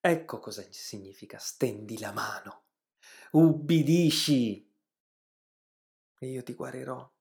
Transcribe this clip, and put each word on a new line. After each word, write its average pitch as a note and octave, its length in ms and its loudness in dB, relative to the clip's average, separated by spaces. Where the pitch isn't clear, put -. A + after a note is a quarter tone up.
Ecco D#3+ 380 0
cosa G#2 320 -12
significa G2 640 -16
stendi G#2 640 -6
la G2+ 140 -10
mano, - 500 -10
ubbidisci D3+ 1400 4
e C3 80 -14
io C3 160 -10
ti B2 120 -10
guarirò. C3 680 -12